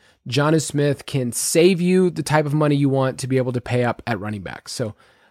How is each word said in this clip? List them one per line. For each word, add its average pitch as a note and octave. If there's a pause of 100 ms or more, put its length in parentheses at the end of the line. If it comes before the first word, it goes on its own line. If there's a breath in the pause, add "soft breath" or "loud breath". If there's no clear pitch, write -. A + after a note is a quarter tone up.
(280 soft breath)
Jonnu D3
Smith C#3+
can B2+
save E3+
you F3+
the D3+
type D3+
of C#3+
money D3+
you C#3+
want C3
to B2+
be C3
able B2+
to A#2+
pay B2
up -
at A#2
running G#2
back. -
So A2 (340 soft breath)